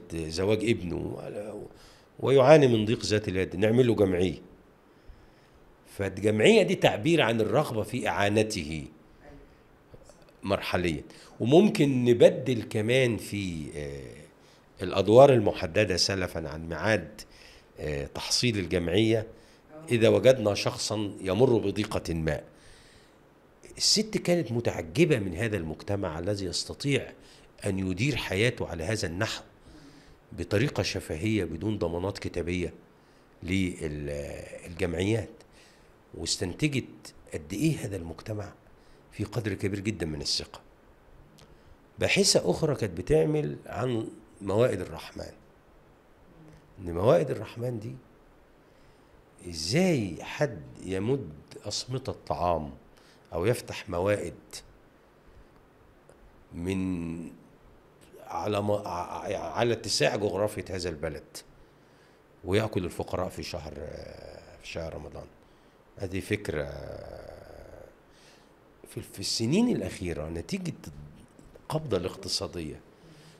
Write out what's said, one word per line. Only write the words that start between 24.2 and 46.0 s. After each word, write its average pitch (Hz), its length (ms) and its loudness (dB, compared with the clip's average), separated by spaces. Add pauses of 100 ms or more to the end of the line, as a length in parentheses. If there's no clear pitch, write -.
متعجبة 117 680 2
من 95 160 -4
هذا 104 220 -2
المجتمع 85 640 -4
الذي 98 260 -2
يستطيع 113 680 -4 (540)
أن 95 140 -2
يدير 95 360 -2
حياته 98 520 0
على 82 160 -6
هذا 101 240 -2
النحو 92 360 -4 (880)
بطريقة 104 520 0
شفهية 95 600 -2
بدون 85 340 -4
ضمانات 87 420 -2
كتابية 87 540 -4 (720)
للجمعيات، 82 1900 -4 (840)
واستنتجت 92 1000 -4 (200)
قد 78 200 -10
إيه 147 320 0
هذا 98 100 -6
المجتمع 92 580 -8 (580)
في 107 120 -6
قدر 104 300 -4
كبير 101 260 -4
جدا 92 260 -4
من 76 160 -6
الثقة. - 400 -6 (1400)
باحثة 131 520 2
أخرى 151 240 0
كانت 90 220 -4
بتعمل 151 680 0
عن 117 420 -4 (340)
موائد 101 400 2
الرحمن، 80 500 -12 (1500)